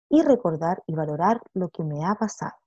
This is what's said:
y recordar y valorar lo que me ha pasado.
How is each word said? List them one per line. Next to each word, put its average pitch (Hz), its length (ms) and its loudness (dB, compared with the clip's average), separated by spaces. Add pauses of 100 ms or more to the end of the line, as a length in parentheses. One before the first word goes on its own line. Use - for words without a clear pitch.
(100)
y 311 100 6
recordar 175 680 2
y 160 80 -6
valorar 160 460 0 (140)
lo 180 160 -4
que - 120 -8
me 151 220 -4
ha 202 100 0
pasado. - 380 -6 (140)